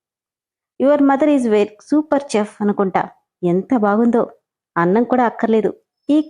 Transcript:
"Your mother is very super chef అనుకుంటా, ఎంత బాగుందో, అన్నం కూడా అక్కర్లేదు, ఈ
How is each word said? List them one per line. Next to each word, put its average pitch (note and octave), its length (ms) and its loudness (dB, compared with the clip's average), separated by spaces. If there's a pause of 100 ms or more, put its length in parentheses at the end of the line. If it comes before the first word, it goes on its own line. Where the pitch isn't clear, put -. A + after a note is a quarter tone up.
(800)
"Your C#4+ 180 2
mother C#4 300 2
is C#4+ 180 2
very G#3 260 0 (120)
super D4 360 -2
chef G#3+ 300 -4 (120)
అనుకుంటా, G3 480 -2 (340)
ఎంత F3+ 340 -2
బాగుందో, A3 460 2 (540)
అన్నం F3+ 260 2
కూడా B3 220 0
అక్కర్లేదు, A3 460 -2 (380)
ఈ D4 80 2 (120)